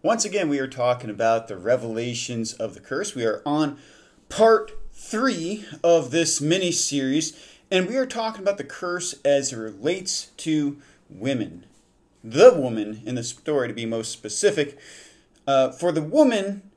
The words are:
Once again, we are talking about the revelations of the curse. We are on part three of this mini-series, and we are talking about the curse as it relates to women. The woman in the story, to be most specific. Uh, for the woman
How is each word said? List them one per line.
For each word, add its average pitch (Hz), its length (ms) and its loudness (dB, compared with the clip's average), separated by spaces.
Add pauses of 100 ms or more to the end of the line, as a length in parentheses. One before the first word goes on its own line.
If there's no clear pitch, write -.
Once 220 220 2
again, 185 240 -2
we 143 100 0
are 131 80 -2
talking 123 420 -2
about 113 380 0
the 104 80 -10
revelations 117 960 -2
of 113 220 -8
the - 80 -20
curse. 165 340 -6
We 123 80 -2
are 110 220 0
on 147 320 0 (500)
part 220 460 4 (180)
three 214 720 -4 (180)
of 165 300 4
this 160 300 0
mini-series, 156 1000 0 (320)
and 185 160 2
we 240 80 -4
are 262 100 2
talking 220 360 -6
about 202 160 0
the - 80 -10
curse 175 480 -8 (100)
as 139 300 2
it 113 40 -10
relates 113 680 -6 (100)
to 147 420 -2 (320)
women. 98 560 -6 (560)
The 151 320 10
woman 110 520 -4
in 123 100 -6
the - 80 -4
story, 131 460 -4
to 113 40 -10
be 117 120 -8
most 113 260 -6
specific. 147 680 -2 (680)
Uh, 131 240 4
for 175 220 -2
the 156 80 0
woman 202 760 2